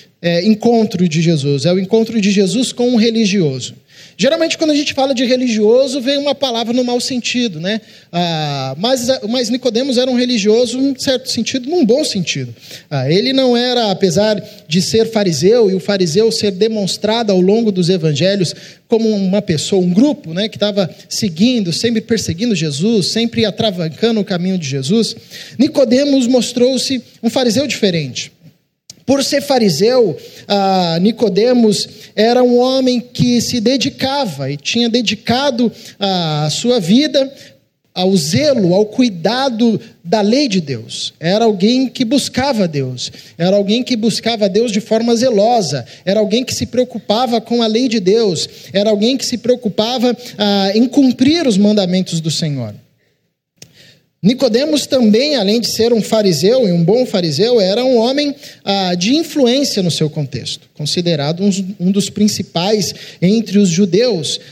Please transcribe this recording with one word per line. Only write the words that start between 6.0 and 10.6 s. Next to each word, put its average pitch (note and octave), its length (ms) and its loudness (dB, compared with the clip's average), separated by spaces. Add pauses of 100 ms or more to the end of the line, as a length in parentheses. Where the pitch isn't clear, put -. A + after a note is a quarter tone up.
vem C#4 160 -2
uma C#4+ 180 -2
palavra A#3+ 380 -4
no B3+ 100 0
mau A#3+ 160 -2
sentido, A#3+ 640 -4
né? G#3 180 -4 (320)
Ah, D3+ 680 -2
mas, A#3+ 300 -2 (220)
mas A#3+ 200 -2
Nicodemos B3 480 -2
era C4 140 0
um B3 60 0
religioso, B3 600 2